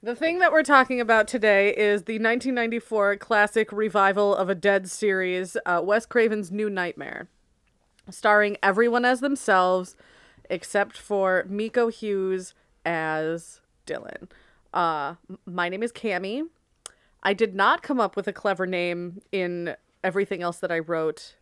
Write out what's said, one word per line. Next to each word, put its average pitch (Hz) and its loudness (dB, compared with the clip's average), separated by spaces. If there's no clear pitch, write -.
The 233 -6
thing 330 0
that 349 4
we're 311 6
talking 262 4
about 220 4
today 208 4
is 208 2
the 220 -6
nineteen 240 0
ninety-four 226 0
classic 214 0
revival 202 2
of 185 -2
a 196 0
dead 196 0
series, 185 -2
uh, 170 0
Wes 208 0
Craven's 214 0
New 208 -4
Nightmare, 175 -8
starring 208 2
everyone 233 4
as 247 2
themselves 185 2
except 196 -4
for 190 0
Miko 220 -2
Hughes 190 -4
as 160 -4
Dylan. - -12
Uh, 165 -2
m-, 190 -16
my 175 -4
name 190 -6
is 233 -4
Cammy. 208 -6
I 202 0
did 202 0
not 233 2
come 269 -2
up 208 0
with 202 -4
a 202 -6
clever 190 -2
name 175 -6
in 175 -4
everything 190 -2
else 175 -4
that 180 -4
I 170 -2
wrote 160 -4